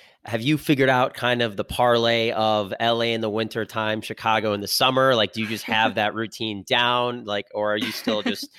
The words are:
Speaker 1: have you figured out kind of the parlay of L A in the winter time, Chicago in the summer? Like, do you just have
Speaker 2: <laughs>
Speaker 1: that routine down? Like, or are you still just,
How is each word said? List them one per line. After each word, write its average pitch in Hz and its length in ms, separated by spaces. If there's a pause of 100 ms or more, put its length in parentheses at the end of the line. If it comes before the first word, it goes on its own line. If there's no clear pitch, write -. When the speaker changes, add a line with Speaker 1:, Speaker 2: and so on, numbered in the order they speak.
(260)
Speaker 1:
have 113 160
you 147 160
figured 135 320
out 127 260
kind 120 260
of 107 160
the 104 80
parlay 117 640
of 107 480
L 117 240
A 117 100
in 113 60
the 110 100
winter 110 360
time, 110 340
Chicago 110 540
in 101 80
the 101 80
summer? 131 460
Like, 107 180
do 110 80
you 107 60
just 107 180
have 110 300
Speaker 2:
<laughs> - 0
Speaker 1:
that 104 180
routine 107 520
down? 123 600
Like, 104 280
or 104 200
are 104 40
you 113 140
still 107 300
just, 104 380